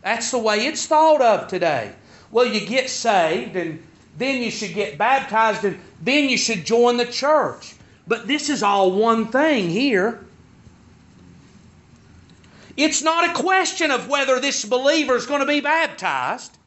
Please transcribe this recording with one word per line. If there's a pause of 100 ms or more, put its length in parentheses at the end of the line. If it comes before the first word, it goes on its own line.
That's
the
way
it's
thought
of
today. (360)
Well,
you
get
saved
and (360)
then
you
should
get
baptized
and (220)
then
you
should
join
the
church. (300)
But
this
is
all
one
thing
here. (2500)
It's
not
a
question
of
whether
this
believer
is
gonna
be
baptized. (160)